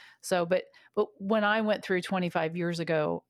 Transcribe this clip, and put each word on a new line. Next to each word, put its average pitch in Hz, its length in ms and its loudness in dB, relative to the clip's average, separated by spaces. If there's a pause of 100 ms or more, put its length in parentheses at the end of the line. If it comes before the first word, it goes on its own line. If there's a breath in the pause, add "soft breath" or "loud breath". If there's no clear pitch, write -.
(220 loud breath)
So, 175 240 0
but, 180 180 0 (320 loud breath)
but 208 120 0 (100)
when 208 260 0
I 208 160 2
went 214 240 0
through 180 180 2
twenty-five 175 540 -2
years 170 240 -2
ago, 160 500 0